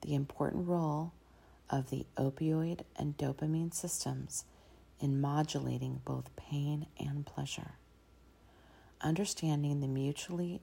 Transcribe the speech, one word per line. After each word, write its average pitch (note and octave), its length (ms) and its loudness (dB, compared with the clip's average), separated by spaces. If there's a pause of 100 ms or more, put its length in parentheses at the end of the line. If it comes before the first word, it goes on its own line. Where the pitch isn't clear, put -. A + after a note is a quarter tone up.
the D3 120 0
important C#3+ 540 0
role E3 460 2 (540)
of C3+ 220 0
the - 160 -4 (100)
opioid D#3 680 2 (140)
and D3 200 0
dopamine D#3 580 0
systems - 720 -4 (560)
in C#3 200 4
modulating C3 840 0
both C3 320 -4
pain D3 500 -2 (140)
and C#3+ 260 -2
pleasure. - 460 -6 (1300)
Understanding D#3 800 2
the C3+ 80 2
mutually D#3 760 0